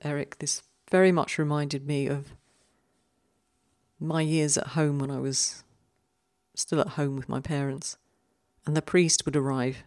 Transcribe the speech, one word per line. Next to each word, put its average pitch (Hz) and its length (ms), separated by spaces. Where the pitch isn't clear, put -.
Eric, 147 380
"This - 240
very 185 220
much - 260
reminded 147 480
me 139 220
of 139 240
my 160 220
years 156 340
at - 120
home 147 300
when 139 120
I 131 100
was - 420
still - 260
at - 180
home 139 180
with 131 120
my 127 100
parents. 139 600
And 151 120
the 156 60
priest 175 440
would 143 100
arrive, 131 500